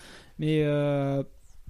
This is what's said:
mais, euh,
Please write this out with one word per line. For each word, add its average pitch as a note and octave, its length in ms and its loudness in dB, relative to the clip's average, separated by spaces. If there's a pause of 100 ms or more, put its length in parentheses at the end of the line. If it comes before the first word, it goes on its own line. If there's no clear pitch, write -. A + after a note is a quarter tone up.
(400)
mais, D3+ 260 2
euh, C#3+ 580 0 (460)